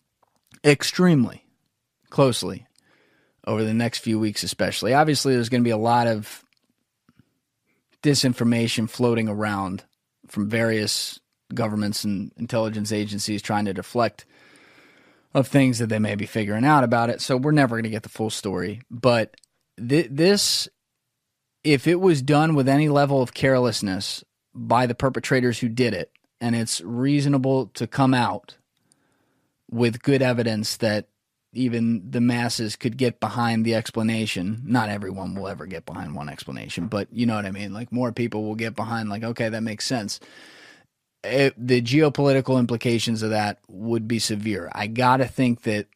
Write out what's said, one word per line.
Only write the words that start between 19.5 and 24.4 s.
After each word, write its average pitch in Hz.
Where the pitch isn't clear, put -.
th-, 123
this, 175
if 147
it 170
was 170
done 151
with 135
any 147
level 139
of 123
carelessness 117